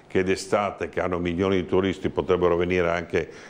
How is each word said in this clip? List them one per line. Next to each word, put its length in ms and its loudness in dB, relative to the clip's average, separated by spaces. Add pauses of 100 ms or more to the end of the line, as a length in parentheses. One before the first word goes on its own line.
che 160 0
d'estate, 680 0
che 100 -4
hanno 180 -2
milioni 380 0
di 100 0
turisti, 440 0
potrebbero 460 2
venire 340 2
anche 380 -2 (220)